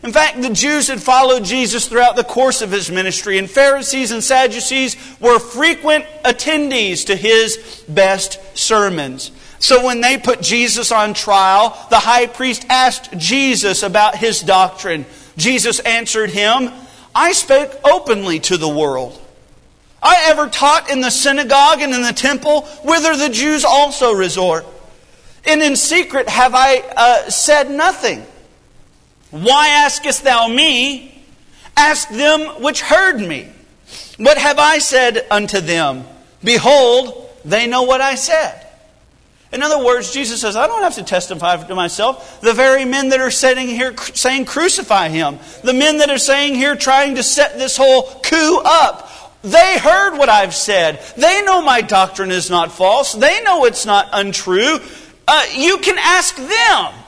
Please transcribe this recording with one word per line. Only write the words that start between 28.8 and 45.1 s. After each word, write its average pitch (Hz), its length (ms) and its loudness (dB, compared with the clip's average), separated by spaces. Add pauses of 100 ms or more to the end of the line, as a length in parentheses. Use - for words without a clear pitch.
"Why 262 380 2
askest 294 560 0
thou 233 240 2
me? 262 760 -2 (520)
Ask 294 320 2
them 294 540 0
which 294 180 -2
heard 349 400 2
me. 156 280 -8 (680)
What 269 220 4
have 285 200 0
I 302 200 4
said 254 520 0
unto 208 300 -2
them? 151 440 -4 (380)
Behold, 247 840 2 (160)
they 208 220 -2
know 247 160 0
what 254 180 2
I 269 140 0
said." 311 480 -4 (880)
In 254 100 -6
other 294 200 0
words, 247 300 0
Jesus 233 280 -6
says, 214 160 -4
"I 262 100 0
don't 453 160 -2
have 339 140 -2
to 208 60 -12
testify 175 540 -4
to 165 180 -12
myself. 196 680 -4
The 226 120 2
very 262 320 2
men 262 260 -2
that 262 100 2
are 262 100 0
sitting 262 380 0
here 247 240 -6
cr-, - 220 -12
saying, 262 320 -2
'Crucify 247 600 0
him,' 160 300 -4 (240)